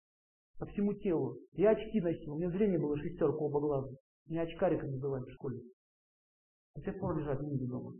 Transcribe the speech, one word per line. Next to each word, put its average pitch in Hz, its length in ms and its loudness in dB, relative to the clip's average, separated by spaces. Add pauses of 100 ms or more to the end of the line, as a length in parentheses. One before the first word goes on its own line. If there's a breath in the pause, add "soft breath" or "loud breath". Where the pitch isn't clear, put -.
(580)
по - 80 -4
всему 202 280 0
телу. 156 440 0 (140)
Я 185 180 6
очки 214 300 2
носил, 165 340 -2
у 151 40 -4
меня 175 120 -2
зрение 185 280 4
было 147 180 2
шестёрка 151 460 0
оба 143 180 2
глаза. 135 340 0 (320)
Меня 160 160 -2
очкариком 160 480 0
называли 131 340 -2
в - 80 -12
школе. 120 280 -6 (1120)
До 139 80 -8
сих 190 160 -4
пор 156 200 0
лежат 143 240 -2
ниндзя 135 240 -2
дома, 120 340 -6